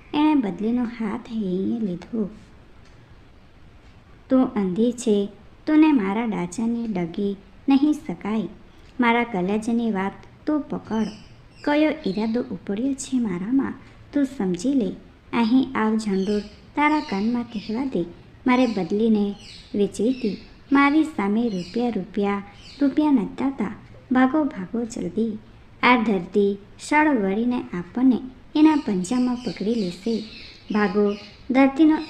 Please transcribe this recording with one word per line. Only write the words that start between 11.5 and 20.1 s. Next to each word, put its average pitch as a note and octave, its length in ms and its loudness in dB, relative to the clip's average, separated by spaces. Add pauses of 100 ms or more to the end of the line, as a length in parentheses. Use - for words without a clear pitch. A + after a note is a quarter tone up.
કયો D4+ 280 2 (160)
ઈરાદો A3 340 -2
ઉપડ્યો A#3 520 -4
છે C4 260 -4
મારામાં, G#3+ 540 -2 (400)
તું C#4+ 120 2
સમજી G3 480 -2
લે. A3 160 0 (440)
અહીં A#3 420 4
આવ A3 220 2
ઝંડુર, G#3 420 0 (360)
તારા D4 240 2
કાનમાં A#3+ 440 -2
કહેવા A3+ 420 -6
દે, F#3 200 -4 (420)
મારે B3+ 200 4
બદલીને G3+ 680 0 (400)
વેચવી G3+ 360 0